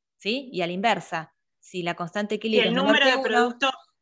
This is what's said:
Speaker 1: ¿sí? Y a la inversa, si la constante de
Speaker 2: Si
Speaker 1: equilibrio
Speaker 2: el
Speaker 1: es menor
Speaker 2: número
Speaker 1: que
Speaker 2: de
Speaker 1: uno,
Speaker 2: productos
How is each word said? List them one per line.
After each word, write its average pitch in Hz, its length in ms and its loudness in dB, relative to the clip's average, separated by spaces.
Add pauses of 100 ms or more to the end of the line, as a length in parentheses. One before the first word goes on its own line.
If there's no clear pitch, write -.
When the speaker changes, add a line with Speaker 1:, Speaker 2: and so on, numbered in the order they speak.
(160)
Speaker 1:
¿sí? 247 360 -6
Y 180 100 -4
a 170 40 0
la 175 60 -4
inversa, 180 640 -2 (260)
si 180 240 -10
la 170 100 -4
constante 208 400 -6
de - 20 -2
Speaker 2:
Si - 20 -8
Speaker 1:
equilibrio 220 320 2
Speaker 2:
el 233 60 0
Speaker 1:
es - 60 0
menor 190 60 2
Speaker 2:
número 285 160 4
Speaker 1:
que 262 80 6
Speaker 2:
de 254 60 2
Speaker 1:
uno, 262 100 -2
Speaker 2:
productos 240 420 2 (320)